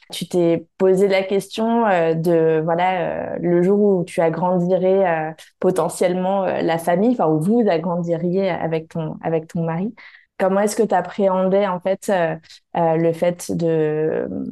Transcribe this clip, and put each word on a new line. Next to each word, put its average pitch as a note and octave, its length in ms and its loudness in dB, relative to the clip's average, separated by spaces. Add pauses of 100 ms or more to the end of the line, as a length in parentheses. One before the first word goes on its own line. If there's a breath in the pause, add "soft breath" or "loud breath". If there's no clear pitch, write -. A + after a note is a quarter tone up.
(140)
tu - 160 -10
t'es E3+ 360 0 (120)
posé F#3+ 320 4
la F#3+ 120 2
question, A3 640 -2
euh, E3+ 260 2
de, D#3+ 500 2
voilà, E3+ 680 -2
euh, - 80 -6
le F3 220 2
jour G3+ 160 2
où G3 260 2
tu F3 160 -4
agrandirais, F3 1080 0
euh, - 20 -8 (280 loud breath)
potentiellement, F#3 840 0
euh, C#3 160 -2
la E3 160 0
famille, F3+ 340 2
enfin, G3+ 160 0
où D#3 140 2
vous A3 260 2
agrandiriez F3 840 -2
avec D#3+ 380 -4
ton, D#3+ 340 -8
avec E3 260 -4
ton E3 160 -4
mari, E3+ 300 -4 (440 loud breath)
comment G3 240 2
est-ce G#3 160 -2
que A3 60 2
t'appréhendais, F#3+ 840 0
en F3+ 140 -4
fait, F#3+ 280 -4
euh, E3+ 260 0 (420 loud breath)
euh, E3 180 2
le E3 160 2
fait F3 400 -2
de, D#3 800 0 (220)